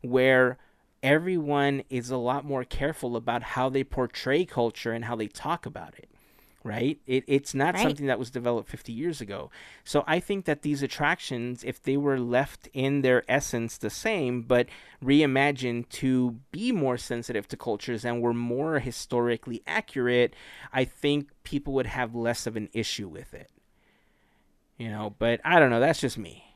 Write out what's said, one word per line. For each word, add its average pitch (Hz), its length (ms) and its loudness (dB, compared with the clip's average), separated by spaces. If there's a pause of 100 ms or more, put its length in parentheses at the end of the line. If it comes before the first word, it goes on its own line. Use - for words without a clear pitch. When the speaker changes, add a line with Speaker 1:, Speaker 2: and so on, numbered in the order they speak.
Speaker 1:
where 127 560 6 (460)
everyone 143 880 2
is 123 200 -4
a 131 60 -2
lot 127 280 0
more 135 200 -4
careful 139 520 -4
about 120 260 -2
how 131 260 -2
they 131 160 0
portray 131 600 0
culture 117 480 -2
and 117 120 -4
how 117 120 -4
they 110 100 -4
talk 160 400 -6
about - 320 -14
it, - 100 -20 (540)
right? 120 440 -2
It, 131 200 0
it's 139 280 0
not 143 200 2
Speaker 2:
Right. 190 80 0
Speaker 1:
something 143 240 -2
that 127 140 2
was 123 100 -8
developed 120 380 -2
fifty - 240 -12
years 147 280 -6
ago. 98 300 -10 (340)
So - 220 2
I 165 140 2
think 196 260 -6
that 147 160 -2
these 147 220 -2
attractions, 135 800 -2
if 123 180 -8
they 135 140 0
were 139 240 2
left 123 520 0
in 135 300 0
their 127 260 6
essence 123 480 -2
the 107 140 -6
same, 131 520 -2
but 120 260 4 (360)
reimagined 135 840 4 (120)
to 127 360 2 (160)
be 214 200 -4
more 135 240 0
sensitive 117 520 -6
to - 80 -10
cultures 113 480 -4
and 120 180 -2
were 120 120 2
more 123 440 -2
historically 120 880 -2
accurate, 123 680 2 (400)
I 131 120 2
think 143 460 -2 (120)
people 143 320 -6
would 131 120 0
have 120 280 -4
less 117 320 -2
of 113 100 -6
an 107 160 -6
issue 110 360 -4
with - 260 -16
it. - 160 -18 (1300)
You 113 120 -8
know, 107 280 -8
but 117 260 2
I 170 140 6
don't 139 120 8
know. 117 100 4
That's 151 200 4
just 131 180 -2
me. 90 260 -14 (120)